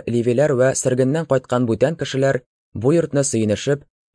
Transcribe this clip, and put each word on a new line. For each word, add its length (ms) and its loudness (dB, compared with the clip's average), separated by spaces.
ливиләр 480 0
вә 140 2
сөргеннән 480 0
кайткан 400 0
бүтән 320 0
кешеләр 440 -2
бу 200 0
йортны 320 0
сөенешеп 560 -2